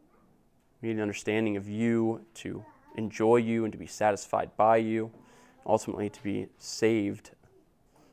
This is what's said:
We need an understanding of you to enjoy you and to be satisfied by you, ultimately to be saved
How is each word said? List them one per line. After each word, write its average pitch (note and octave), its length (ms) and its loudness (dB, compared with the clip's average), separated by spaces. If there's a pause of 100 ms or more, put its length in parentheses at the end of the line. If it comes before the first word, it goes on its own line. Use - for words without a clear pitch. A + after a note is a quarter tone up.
(800)
We A2+ 80 -6
need A2 80 -2
an G#2+ 60 -2
understanding G#2 540 -2
of G2+ 120 -6
you A2+ 560 0 (100)
to G2 300 -12 (320)
enjoy A2+ 400 2
you A2+ 280 2
and G#2 80 -4
to - 60 -14
be D#2+ 80 -12
satisfied - 680 -2
by A2 220 6
you, A2 320 -2 (560)
ultimately G#2 440 -2
to - 120 -20
be G2+ 260 -6 (100)
saved A2 720 0 (840)